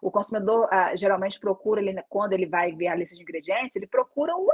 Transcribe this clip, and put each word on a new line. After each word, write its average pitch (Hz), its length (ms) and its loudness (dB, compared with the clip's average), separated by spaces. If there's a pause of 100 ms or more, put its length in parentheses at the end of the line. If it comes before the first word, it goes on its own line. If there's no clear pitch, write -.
o 196 80 -2
consumidor, 220 640 0
ah, 185 240 4
geralmente 190 440 0
procura, 208 400 0
ele, 190 300 -2
quando 202 240 -2
ele 185 140 0
vai 175 240 0
ver 165 160 -4
a 175 80 0
lista 175 200 -4
de - 60 -20
ingredientes, 185 540 -4
ele 370 100 -4
procura 302 500 0
o 381 180 2